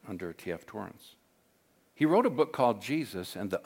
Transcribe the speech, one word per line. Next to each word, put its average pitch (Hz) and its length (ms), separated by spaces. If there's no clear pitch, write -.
under 90 240
T - 200
F 82 140
Torrance. - 500
He 151 100
wrote 196 200
a 233 40
book 139 220
called 117 280
Jesus 113 540
and 95 160
the 90 160